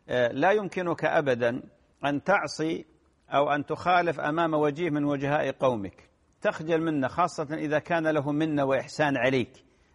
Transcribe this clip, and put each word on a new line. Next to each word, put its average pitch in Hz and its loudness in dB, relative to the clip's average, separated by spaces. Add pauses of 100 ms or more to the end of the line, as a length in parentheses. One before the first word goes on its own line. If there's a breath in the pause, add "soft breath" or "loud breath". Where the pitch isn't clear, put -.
آه، 123 2
لا 139 2
يمكنك 185 -2
أبداً 127 2 (440)
أن 143 -2
تعصي 160 -2 (480)
أو 143 4
أن 143 0
تخالف 170 2
أمام 160 0
وجيه 151 0
من 147 0
وجهاء 143 0
قومك، 117 -2 (320)
تخجل 160 0
منه، 151 0
خاصة 165 -2
إذا 156 -2
كان 165 -2
له 147 0
منة 147 0
وإحسان 135 0
عليك، 127 0 (280 soft breath)